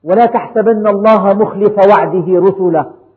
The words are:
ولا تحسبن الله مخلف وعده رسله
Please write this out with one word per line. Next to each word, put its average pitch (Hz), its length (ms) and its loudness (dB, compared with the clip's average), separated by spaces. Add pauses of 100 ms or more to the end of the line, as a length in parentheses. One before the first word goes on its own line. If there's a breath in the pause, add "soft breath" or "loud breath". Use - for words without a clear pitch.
ولا 202 220 2
تحسبن 220 600 -2
الله 202 480 2
مخلف 202 440 -2 (100)
وعده 175 520 0
رسله 180 520 -2 (240)